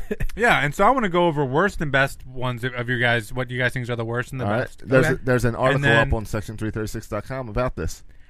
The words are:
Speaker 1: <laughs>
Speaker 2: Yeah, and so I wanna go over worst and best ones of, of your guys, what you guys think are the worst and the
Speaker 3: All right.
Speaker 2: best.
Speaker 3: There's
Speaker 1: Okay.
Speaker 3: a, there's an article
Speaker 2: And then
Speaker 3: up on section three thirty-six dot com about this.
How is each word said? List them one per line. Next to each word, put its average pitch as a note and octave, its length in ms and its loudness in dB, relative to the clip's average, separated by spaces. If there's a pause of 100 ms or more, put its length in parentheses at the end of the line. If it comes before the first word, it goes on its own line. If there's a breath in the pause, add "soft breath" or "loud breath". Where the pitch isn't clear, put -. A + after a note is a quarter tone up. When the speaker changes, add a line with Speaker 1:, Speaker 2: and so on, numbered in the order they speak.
Speaker 1:
<laughs> - 300 -2
Speaker 2:
Yeah, F#3 280 4
and D3 80 0
so G3+ 140 2
I A#3 40 8
wanna B3 180 2
go F3 180 4
over D3+ 180 2
worst D#3 360 0
and D#3 100 -2
best C3+ 340 0
ones B2+ 380 -4
of, B2 120 -4
of B2 140 -4
your B2 120 0
guys, A#2 320 2
what B2 180 -4
you B2+ 80 -6
guys B2 140 0
think B2 180 -4
are A#2+ 60 0
the A2+ 80 -4
worst A#2 260 -4
and C3 100 -8
the A#2+ 40 -4
Speaker 3:
All G#2 80 0
right. A#2 80 2
Speaker 2:
best. - 280 -8
Speaker 3:
There's C3 180 6
Speaker 1:
Okay. D#3 80 2
Speaker 3:
a, - 100 -8
there's B2 200 2
an A#2 120 2
article C3 200 2
Speaker 2:
And C#3+ 80 0
then C#3 240 4
Speaker 3:
up - 60 2
on A2 100 -4
section G#2+ 320 -6
three G#2+ 140 -4
thirty-six A2 380 -6
dot G#2 160 -6
com C3 240 -8
about A#2+ 260 -2
this. - 300 -6 (260 soft breath)